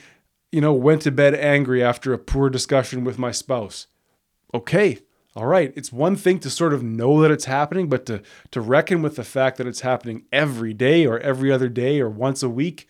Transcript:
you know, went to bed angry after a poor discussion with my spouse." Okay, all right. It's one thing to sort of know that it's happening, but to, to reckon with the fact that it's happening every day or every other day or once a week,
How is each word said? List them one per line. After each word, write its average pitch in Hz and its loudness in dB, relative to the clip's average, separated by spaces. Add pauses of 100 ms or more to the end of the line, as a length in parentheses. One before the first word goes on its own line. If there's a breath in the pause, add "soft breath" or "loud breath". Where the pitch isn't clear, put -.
(500 loud breath)
you 156 0
know, 151 4
went 147 4
to 151 0
bed 143 4
angry 143 2
after 123 0
a 113 -2
poor 139 0
discussion 127 -2
with 117 -6
my 123 -4
spouse." 117 -6 (680)
Okay, 156 0 (360)
all 110 -8
right. 156 2
It's - -14
one 160 0
thing 185 2
to 135 -8
sort 165 0
of 131 -2
know 117 2
that 156 6
it's 151 0
happening, 147 -2
but 127 -2
to, 104 -6 (300 loud breath)
to 127 -6
reckon 160 2
with 151 -4
the 117 -8
fact 131 -2
that 123 -6
it's 123 -10
happening 120 -6
every 123 -2
day 139 4
or 117 0
every 135 0
other 123 0
day 123 -2
or 120 -2
once 123 -4
a 127 -2
week, 143 -6